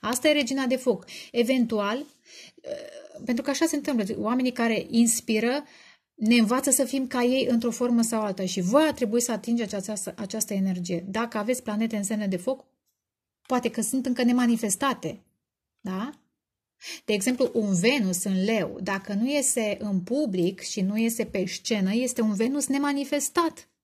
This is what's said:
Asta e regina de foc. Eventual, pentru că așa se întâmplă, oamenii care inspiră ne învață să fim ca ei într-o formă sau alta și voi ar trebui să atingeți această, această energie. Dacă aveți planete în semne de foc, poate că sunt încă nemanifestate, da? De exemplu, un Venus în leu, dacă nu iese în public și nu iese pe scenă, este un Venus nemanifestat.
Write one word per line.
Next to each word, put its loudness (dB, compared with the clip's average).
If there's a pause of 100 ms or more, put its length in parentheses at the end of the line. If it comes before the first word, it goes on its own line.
Asta 0
e 8
regina 2
de 2
foc. 0 (260)
Eventual, 0 (1200)
pentru 0
că -2
așa 2
se 0
întâmplă, 0
oamenii 0
care 0
inspiră 2 (500)
ne 4
învață 4
să 4
fim -4
ca -2
ei 2
într-o 2
formă 2
sau 0
alta -4
și -2
voi 6
ar 2
trebui 0
să -2
atingeți -2
această, -6
această -6
energie. -2
Dacă -4
aveți -2
planete -4
în -4
semne -4
de -2
foc, -6 (840)
poate 0
că -4
sunt -2
încă 0
nemanifestate, 2 (560)
da? -6 (960)
De 0
exemplu, 0
un 2
Venus 2
în 2
leu, 0
dacă -4
nu 0
iese 0
în -2
public 0
și -6
nu 0
iese 0
pe -2
scenă, -2
este 0
un 2
Venus 0
nemanifestat. 0 (140)